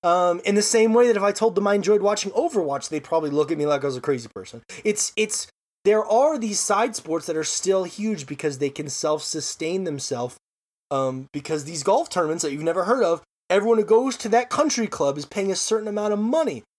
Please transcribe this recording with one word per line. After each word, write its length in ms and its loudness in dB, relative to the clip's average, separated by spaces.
Um, 400 4
in 100 2
the 80 4
same 320 4
way 140 6
that 80 4
if 80 0
I 80 4
told 240 2
them 100 2
I 80 2
enjoyed 280 4
watching 280 0
Overwatch, 580 -2
they'd 140 -4
probably 280 0
look 200 0
at 80 -2
me 80 0
like 160 0
I 40 -2
was 100 -2
a 40 -8
crazy 320 -2
person. 300 -16
It's, 320 -2
it's, 320 -4
there 200 4
are 340 2
these 220 -4
side 340 0
sports 320 -4
that 100 -4
are 60 -2
still 400 0
huge 440 -6
because 320 -6
they 120 0
can 180 -10
self-sustain 960 -4
themselves, 540 -6
um, 400 -2
because 320 -4
these 180 -8
golf 280 2
tournaments 340 -2
that 80 -2
you've 100 -8
never 220 0
heard 180 2
of, 200 0
everyone 280 4
who 60 2
goes 340 4
to 100 -8
that 220 2
country 360 0
club 320 -2
is 80 -10
paying 240 -4
a 60 -2
certain 320 -2
amount 240 -2
of 80 0
money. 420 0